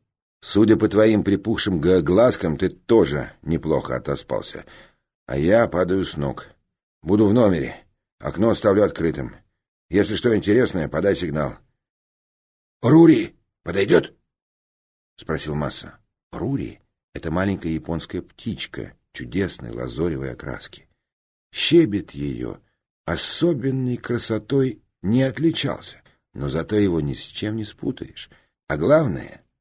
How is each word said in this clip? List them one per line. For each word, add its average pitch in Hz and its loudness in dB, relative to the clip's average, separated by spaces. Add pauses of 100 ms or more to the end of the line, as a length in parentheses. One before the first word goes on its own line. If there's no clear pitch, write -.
(420)
«Судя - 4
по 107 2
твоим 107 4
припухшим 98 -2
г-, 92 4
глазкам, 90 2
ты 95 0
тоже 73 2 (100)
неплохо 71 -2
отоспался. - -8 (600)
А 62 -8
я 98 4
падаю 90 0
с - -8
ног. 69 -6 (520)
Буду 104 4
в 101 4
номере. 95 2 (440)
Окно 80 0
оставлю 101 2
открытым. 76 -4 (540)
Если 98 2
что 110 0
интересное, 101 0
подай 92 0
сигнал». 76 -6 (1200)
«Рури 156 6 (280)
подойдет?» 98 2 (1040)
спросил 76 -6
Масса. - -6 (340)
Рури — 92 -6 (340)
это 80 -8
маленькая 90 -2
японская 82 -6
птичка - -12 (180)
чудесной 64 -6
лазоревой 65 -6
окраски. - -14 (640)
Щебет 110 2
ее 62 -8 (460)
особенной 131 -2
красотой 120 -4 (180)
не 117 2
отличался, - -4 (300)
но 71 -6
зато 80 -4
его 92 2
ни 71 -2
с - -8
чем 107 -8
не 107 -6
спутаешь. - -10 (380)
А 76 -4
главное, 101 0 (180)